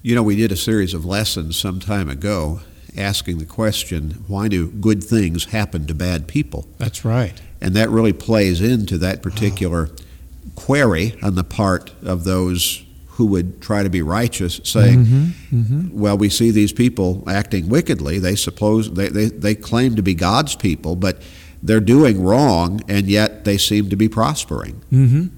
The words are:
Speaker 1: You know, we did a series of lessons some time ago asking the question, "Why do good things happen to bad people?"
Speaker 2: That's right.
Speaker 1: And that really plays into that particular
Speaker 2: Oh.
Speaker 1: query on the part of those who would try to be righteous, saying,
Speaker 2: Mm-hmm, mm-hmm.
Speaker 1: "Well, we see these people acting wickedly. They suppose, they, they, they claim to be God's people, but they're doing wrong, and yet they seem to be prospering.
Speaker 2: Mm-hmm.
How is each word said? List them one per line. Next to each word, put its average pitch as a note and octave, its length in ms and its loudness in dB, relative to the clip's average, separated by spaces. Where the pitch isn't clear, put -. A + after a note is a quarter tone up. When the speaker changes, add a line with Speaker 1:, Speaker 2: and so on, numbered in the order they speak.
Speaker 1:
You A#2 140 0
know, A#2+ 80 2
we G#2 140 2
did G#2+ 160 2
a F#2 40 -2
series G2 380 0
of E2 100 -6
lessons F2+ 540 -4
some F#2+ 220 -4
time G2 280 -4
ago D#2+ 520 -4
asking G2 380 -4
the D#2 80 -8
question, E2+ 800 -4
"Why G2+ 220 -4
do F2 200 0
good G2+ 360 0
things F2 420 0
happen G2 400 -4
to D#2 80 -6
bad E2 320 -4
people?" E2 400 -6
Speaker 2:
That's - 260 -8
right. A2+ 300 -2
Speaker 1:
And F#2 140 -2
that A2 160 2
really A2 240 4
plays F#2+ 480 2
into A2 360 0
that F#2 240 -2
particular F#2 720 -2
Speaker 2:
Oh. - 100 -20
Speaker 1:
query A2 680 0
on G#2 120 0
the F2+ 100 0
part F#2+ 460 -2
of F2 220 -4
those F2+ 580 -2
who - 180 0
would F#2 340 0
try G#2 220 -2
to F#2+ 80 0
be F2 100 0
righteous, F2+ 640 -2
saying, A#2 400 6
Speaker 2:
Mm-hmm, C3+ 560 2
mm-hmm. C3+ 400 -2
Speaker 1:
"Well, G#2 160 2
we G2+ 140 2
see A#2 200 2
these G#2 220 4
people G2+ 540 0
acting F#2+ 420 -2
wickedly. G2 500 0
They F#2 160 0
suppose, G#2+ 600 0
they, G2 160 -2
they, G#2+ 160 0
they G#2+ 280 -2
claim A#2+ 420 0
to G#2+ 60 0
be F#2 120 2
God's G#2+ 400 0
people, E2 420 -4
but F#2 240 -2
they're A2 180 4
doing A2+ 420 6
wrong, G2 680 4
and G2+ 200 0
yet G#2 360 2
they G2+ 140 2
seem G#2 320 0
to G2+ 60 0
be A2 120 4
prospering. A2 720 -4
Speaker 2:
Mm-hmm. C3+ 360 4